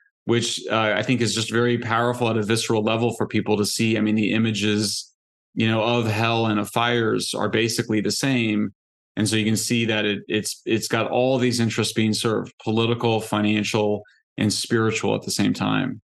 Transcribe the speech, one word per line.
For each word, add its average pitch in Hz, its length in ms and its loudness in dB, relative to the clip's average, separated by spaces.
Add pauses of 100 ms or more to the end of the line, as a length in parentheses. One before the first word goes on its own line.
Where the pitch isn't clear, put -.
(260)
which, 117 340 0 (100)
uh, 110 240 2
I 104 80 2
think 120 200 0
is 104 120 0
just 113 160 -4
very 120 280 2
powerful 120 500 0
at 113 80 0
a 107 60 0
visceral 110 400 0
level 113 320 0
for - 120 -2
people 104 300 0
to 101 80 0
see. 110 320 0
I 107 60 0
mean, 107 140 2
the 101 160 2
images, 107 800 0 (440)
you 110 140 2
know, 110 140 2
of 117 240 2
hell 113 400 0
and 107 140 0
of 104 80 -4
fires 117 640 0
are 104 160 -2
basically 110 520 0
the 101 100 -2
same. 110 600 0 (460)
And 107 120 0
so 110 80 0
you 107 80 2
can 110 120 2
see 117 300 0
that 107 180 0
it, 101 240 -2
it's, - 380 -4
it's 113 220 0
got 113 220 0
all 127 280 2
these 120 220 0
interests 113 340 0
being 110 180 2
served, 104 400 -2 (100)
political, 113 580 0
financial, 104 840 0 (340)
and 104 160 2
spiritual 110 600 0
at 101 80 -2
the 101 80 -8
same 101 240 0
time. 104 480 -2 (100)